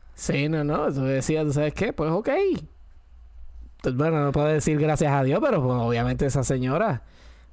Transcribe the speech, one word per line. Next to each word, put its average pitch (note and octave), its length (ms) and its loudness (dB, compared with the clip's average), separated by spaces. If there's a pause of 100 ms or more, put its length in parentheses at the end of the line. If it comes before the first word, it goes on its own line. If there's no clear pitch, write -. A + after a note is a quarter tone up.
(140)
Sí, C#3+ 340 -2
no, D#3 160 0
no. D3+ 280 0
Tú C3+ 120 -2
decías, C3+ 420 0
"¿Tú D3 60 2
sabes D3 220 0
qué? G3+ 180 -2
Pues, D#3 180 -2
ok". F#3 180 -2 (1500)
Pues, B2+ 140 -2
bueno, D3+ 280 2
no C#3+ 60 2
puedo C#3+ 160 2
decir D3+ 320 2
gracias D3+ 340 2
a C3+ 120 2
Dios, C#3+ 180 2
pero, A#3+ 180 2
pues, B2+ 160 2
obviamente B2 480 0
esa C3+ 200 0
señora, C3 580 0 (500)